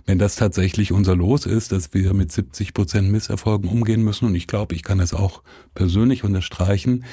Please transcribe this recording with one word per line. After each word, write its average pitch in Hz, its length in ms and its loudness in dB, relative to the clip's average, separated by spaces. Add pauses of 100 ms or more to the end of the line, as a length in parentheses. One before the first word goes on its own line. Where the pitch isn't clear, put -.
Wenn 95 140 2
das 101 160 2
tatsächlich 98 560 0
unser 95 240 4
Los 101 300 2
ist, 107 260 -2
dass 92 220 -4
wir 95 200 2
mit 92 160 2
siebzig - 440 -6
Prozent 98 360 0
Misserfolgen 104 600 -2
umgehen 113 340 2
müssen, 107 220 0
und 101 100 2
ich 85 120 -4
glaube, 101 280 -4
ich 80 80 -8
kann 98 140 0
das 85 160 0
auch 92 300 -2 (320)
persönlich 107 500 2
unterstreichen, 98 880 -2